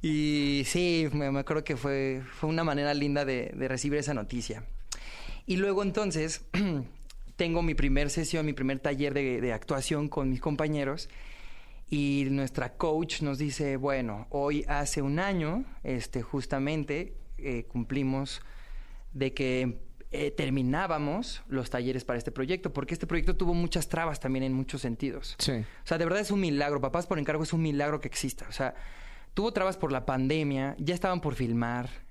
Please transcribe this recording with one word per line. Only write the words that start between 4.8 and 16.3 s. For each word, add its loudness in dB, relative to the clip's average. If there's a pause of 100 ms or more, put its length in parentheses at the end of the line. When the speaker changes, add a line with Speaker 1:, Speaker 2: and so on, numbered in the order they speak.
Speaker 1:
Y 2
luego 2
entonces, 0 (100)
<clears throat> -2
tengo 4
mi 4
primer 6
sesión, 0
mi 2
primer 0
taller 2
de, 2
de 2
actuación 0
con 0
mis 2
compañeros. 0 (800)
Y 4
nuestra 0
coach 0
nos 0
dice, 0
"Bueno, -2
hoy 2
hace 0
un 2
año, 0 (200)
este, -2
justamente, -2 (240)